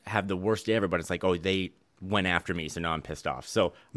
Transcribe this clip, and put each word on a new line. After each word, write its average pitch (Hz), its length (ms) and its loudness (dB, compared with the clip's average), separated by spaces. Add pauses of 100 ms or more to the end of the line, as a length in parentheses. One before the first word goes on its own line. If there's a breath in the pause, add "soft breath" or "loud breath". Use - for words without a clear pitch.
have 101 200 0
the 98 80 0
worst 104 300 0
day 110 80 2
ever, 104 160 4
but 87 100 2
it's 82 120 -6
like, 87 120 -2
"Oh, 92 140 4
they 92 340 0 (300)
went 95 260 0
after 87 280 0
me, 80 120 -4
so 85 140 -6
now 85 120 0
I'm 80 100 -4
pissed - 240 -8
off." 65 200 -4
So 92 260 2 (240 soft breath)